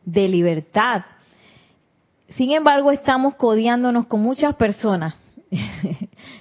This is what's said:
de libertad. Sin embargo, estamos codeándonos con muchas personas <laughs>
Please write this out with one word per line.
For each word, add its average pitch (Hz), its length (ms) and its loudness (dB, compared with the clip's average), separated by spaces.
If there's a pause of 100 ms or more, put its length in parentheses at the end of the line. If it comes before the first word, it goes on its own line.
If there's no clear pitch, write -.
de 190 240 0
libertad. 180 760 0 (1300)
Sin 262 160 -2
embargo, 285 400 4
estamos 269 440 0
codeándonos 240 720 0
con 214 140 -2
muchas 269 340 0
personas 196 600 -2 (360)
<laughs> 190 40 -6 (840)